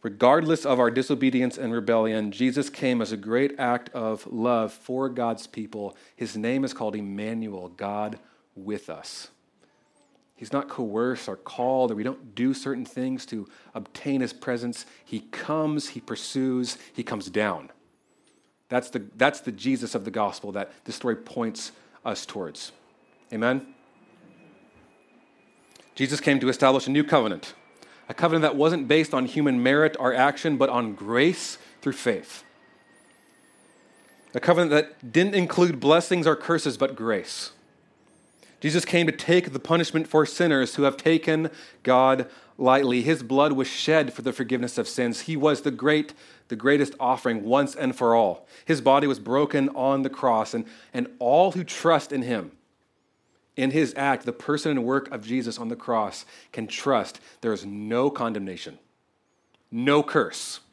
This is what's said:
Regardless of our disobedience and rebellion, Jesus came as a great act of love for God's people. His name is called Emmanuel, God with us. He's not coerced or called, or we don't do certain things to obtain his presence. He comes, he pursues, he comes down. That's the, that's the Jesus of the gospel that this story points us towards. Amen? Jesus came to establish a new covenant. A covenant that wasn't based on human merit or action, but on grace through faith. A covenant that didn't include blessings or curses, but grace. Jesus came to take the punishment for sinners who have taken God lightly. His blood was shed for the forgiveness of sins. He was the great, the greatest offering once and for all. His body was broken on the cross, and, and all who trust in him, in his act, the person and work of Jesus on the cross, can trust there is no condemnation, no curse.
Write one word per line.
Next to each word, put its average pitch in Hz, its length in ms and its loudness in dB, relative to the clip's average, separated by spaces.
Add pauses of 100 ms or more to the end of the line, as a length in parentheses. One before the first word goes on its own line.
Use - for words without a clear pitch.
Regardless 143 640 4
of 127 160 2
our 117 100 4
disobedience 127 640 0
and 117 140 -6
rebellion, 110 600 0
Jesus 131 360 -2
came 123 320 -2
as 110 120 -4
a 107 40 -6
great 123 400 0
act 120 360 -2
of 110 340 -6
love 113 460 0
for 131 340 -6
God's 120 400 -4
people. 104 480 -10 (180)
His 110 220 -10
name 123 300 -2
is 123 80 -6
called 107 200 -6
Emmanuel, 104 760 -8
God 104 500 -6 (340)
with 101 360 -8
us. - 400 -14 (1040)
He's - 160 -14
not 139 160 -4
coerced 117 600 -4
or 95 80 -10
called, 127 540 -2
or 107 40 -4
we 107 80 -6
don't 120 320 -10
do 131 180 0
certain 131 300 -6
things 131 440 -6
to 107 200 -10 (260)
obtain 135 460 -6
his 123 140 -2
presence. 120 520 -6 (200)
He 110 160 -8
comes, - 680 -4
he 117 120 -14
pursues, 127 760 -4 (140)
he - 100 -10
comes 107 280 -8
down. 92 400 -2 (960)
That's 123 220 -2
the, 107 160 -8 (100)
that's 135 240 4
the 120 140 -8
Jesus 113 420 -4
of 104 80 -4
the 107 80 -8
gospel 104 400 -4
that 101 220 -8 (100)
this 113 120 -10
story 120 200 -2
points 113 560 -8 (320)
us 107 220 -6
towards. - 480 -12 (580)
Amen? 120 420 -2 (2250)
Jesus 135 240 -2
came 139 220 2
to 127 80 2
establish 131 380 4
a 135 40 -2
new 147 140 4
covenant. 113 480 0 (560)
A - 40 -10
covenant 160 280 2
that 147 140 2
wasn't 151 320 2
based 156 260 2
on 131 120 0
human 131 380 0
merit 147 360 4
or 127 140 0
action, 143 440 2
but 131 120 4
on 120 240 0
grace 117 640 0 (240)
through 135 120 -2
faith. - 500 -4 (1900)
A 123 60 -2
covenant 170 320 4
that 147 400 0
didn't 190 240 4
include 175 440 2
blessings 165 460 4
or 156 100 6
curses, 151 420 -2
but 135 180 0
grace. 110 560 -4 (1080)
Jesus 156 260 0
came 170 200 2
to 160 60 2
take 175 420 2
the 135 60 -4
punishment 160 480 0
for 156 180 4
sinners 143 500 2
who 143 80 2
have 139 140 2
taken 160 520 2 (340)
God 127 460 4 (280)
lightly. 131 440 4
His 147 200 0
blood 135 300 2
was 131 160 0
shed 151 460 0
for - 80 -14
the 123 120 -4
forgiveness 120 440 -2
of 113 100 -2
sins. 120 340 -4
He 165 140 -6
was 143 260 2
the 143 100 0
great, 147 420 0 (340)
the 123 80 -6
greatest 135 440 2
offering 123 440 0
once 135 320 2
and 131 200 -2
for 117 200 4
all. 104 320 2 (180)
His 156 140 0
body 135 260 6
was 135 140 0
broken 139 500 0
on 135 340 0
the 135 60 -2
cross, 117 440 0
and, 117 120 -4 (280)
and 123 140 -2 (120)
all 151 320 6
who 180 120 -4
trust - 480 2
in 135 100 -4
him, 113 320 -4 (1000)
in 135 160 0
his 147 260 2
act, 135 280 0
the 120 80 -4
person 147 380 -2
and 131 140 0
work 135 260 0
of 110 140 -10
Jesus 120 340 -4
on 117 80 -8
the 117 80 -6
cross, 110 500 -2 (260)
can 113 140 -8
trust 113 540 -2 (220)
there 113 120 -2
is 101 120 -6
no 107 440 -2
condemnation, 101 720 -6 (920)
no 135 300 4
curse. - 600 -2 (100)